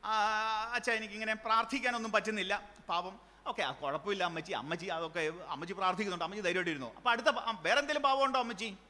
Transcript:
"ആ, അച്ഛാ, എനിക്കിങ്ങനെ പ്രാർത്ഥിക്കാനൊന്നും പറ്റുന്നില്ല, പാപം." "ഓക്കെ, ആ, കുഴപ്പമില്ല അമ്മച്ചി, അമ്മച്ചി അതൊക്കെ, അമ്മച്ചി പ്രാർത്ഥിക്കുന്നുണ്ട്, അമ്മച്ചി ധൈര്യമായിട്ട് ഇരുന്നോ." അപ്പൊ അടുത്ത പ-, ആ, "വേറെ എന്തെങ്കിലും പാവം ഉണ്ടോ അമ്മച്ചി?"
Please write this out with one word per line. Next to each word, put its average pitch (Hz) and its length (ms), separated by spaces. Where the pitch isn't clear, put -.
"ആ, 214 120
അച്ഛാ, 240 180
എനിക്കിങ്ങനെ 220 420
പ്രാർത്ഥിക്കാനൊന്നും 226 760
പറ്റുന്നില്ല, 202 580
പാപം." 180 400
"ഓക്കെ, 233 160
ആ, 139 100
കുഴപ്പമില്ല 156 520
അമ്മച്ചി, 165 280
അമ്മച്ചി 170 340
അതൊക്കെ, 165 460
അമ്മച്ചി 165 260
പ്രാർത്ഥിക്കുന്നുണ്ട്, 185 500
അമ്മച്ചി 202 180
ധൈര്യമായിട്ട് 175 280
ഇരുന്നോ." 131 260
അപ്പൊ - 140
അടുത്ത 233 160
പ-, 254 140
ആ, 226 100
"വേറെ 247 160
എന്തെങ്കിലും 294 240
പാവം 269 220
ഉണ്ടോ 262 140
അമ്മച്ചി?" 226 380